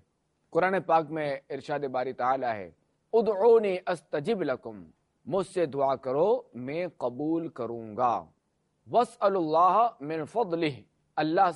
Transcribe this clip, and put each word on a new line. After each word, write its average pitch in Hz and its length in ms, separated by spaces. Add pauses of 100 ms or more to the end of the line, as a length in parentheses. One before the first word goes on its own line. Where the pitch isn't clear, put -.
(500)
قرآن 180 320
پاک 160 300
میں 147 260 (120)
ارشاد 143 300
باری 127 340
تعالی 127 320
ہے، 101 260 (420)
"ادعونی 214 640 (100)
استجب 175 560
لکم"، 117 400 (420)
مجھ 180 220
سے 175 180
دعا 135 300
کرو 151 460 (120)
میں 143 340 (100)
قبول 151 500
کروں 117 500
گا۔ 110 280 (680)
"واسألوا 196 960 (120)
اللہ 151 180
من 156 80
فضلہ"، 170 400 (500)
اللہ 170 400